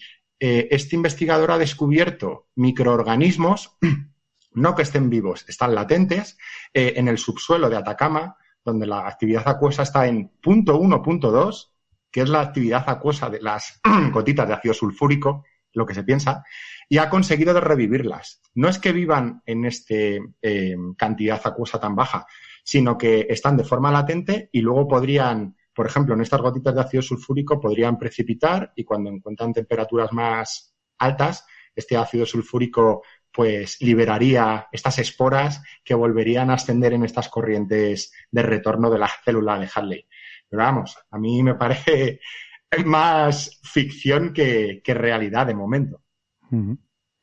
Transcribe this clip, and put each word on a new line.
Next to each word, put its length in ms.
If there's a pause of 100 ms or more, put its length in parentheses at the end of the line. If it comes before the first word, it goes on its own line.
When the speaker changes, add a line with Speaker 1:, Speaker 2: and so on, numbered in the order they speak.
(380)
Speaker 1:
eh, 320
este 260
investigador 540
ha 80
descubierto 1000
microorganismos, 1200
<clears throat> 720
no 220
que 80
estén 260
vivos, 400
están 260
latentes, 640 (380)
eh, 220
en 120
el 100
subsuelo 520
de 60
Atacama, 600 (280)
donde 220
la 200
actividad 400
acuosa 360
está 240
en 220 (140)
punto 340
uno, 260
punto 280
dos, 440 (360)
que 120
es 60
la 120
actividad 480
acuosa 420
de 100
las 440
<clears throat> 280
gotitas 360
de 60
ácido 200
sulfúrico, 680 (280)
lo 140
que 80
se 100
piensa, 380 (460)
y 100
ha 120
conseguido 440
de 60
revivirlas. 800 (140)
No 140
es 100
que 140
vivan 540
en 200
este, 540 (200)
eh, 360 (200)
cantidad 480
acuosa 340
tan 160
baja, 320 (380)
sino 340
que 320
están 260
de 80
forma 280
latente 580
y 100
luego 280
podrían, 680 (160)
por 140
ejemplo, 280
en 80
estas 180
gotitas 340
de 60
ácido 220
sulfúrico 580
podrían 360
precipitar 800
y 80
cuando 280
encuentran 420
temperaturas 600
más 640 (240)
altas, 480 (300)
este 200
ácido 300
sulfúrico 760 (340)
pues 460
liberaría 920
estas 260
esporas 640 (220)
que 100
volverían 540
a 60
ascender 400
en 100
estas 240
corrientes 840 (180)
de 120
retorno 480
de 80
la 120 (140)
célula 340
de 140
Hadley. 340 (420)
Pero 140
vamos, 340 (140)
a 80
mí 240
me 120
parece 680 (500)
<laughs> 160
más 760
ficción 680
que, 500
que 120
realidad 520
de 80
momento. 460 (500)
Speaker 2:
Ujú. 280 (440)